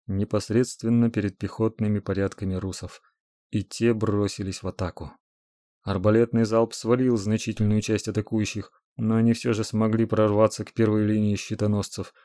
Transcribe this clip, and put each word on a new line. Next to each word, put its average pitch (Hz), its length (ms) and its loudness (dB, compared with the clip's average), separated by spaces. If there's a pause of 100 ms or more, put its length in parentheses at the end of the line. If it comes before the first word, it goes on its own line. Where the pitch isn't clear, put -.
непосредственно 113 1040 0
перед 104 280 -4
пехотными 107 640 -2
порядками 95 560 -4
русов. 92 460 -8 (500)
И 104 120 -2
те 117 300 0
бросились 104 680 -2
в 92 60 -6
атаку. 85 440 -8 (720)
Арбалетный 107 640 2
залп 113 280 2
свалил 123 420 0
значительную 107 680 0
часть 107 260 -2
атакующих, 107 640 -4 (260)
но 110 180 0
они 117 180 4
все 120 200 0
же 107 100 -2
смогли 110 420 0
прорваться 107 600 2
к - 80 -20
первой 107 320 2
линии 107 300 2
щитоносцев, 104 800 -4 (120)